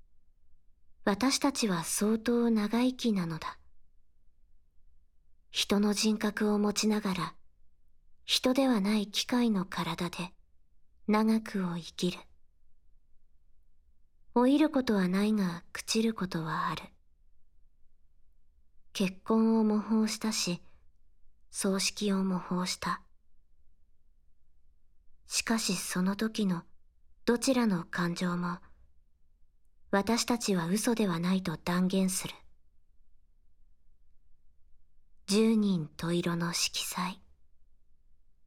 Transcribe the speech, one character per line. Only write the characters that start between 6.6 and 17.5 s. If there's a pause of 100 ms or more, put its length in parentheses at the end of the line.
ち
な
が
ら、 (880)
人
で
は
な
い
機
械
の
体
で (760)
長
く
を
生
き
る。 (2250)
老
い
る
こ
と
は
な
い
が、
朽
ち
る
こ
と
は
あ
る。 (2000)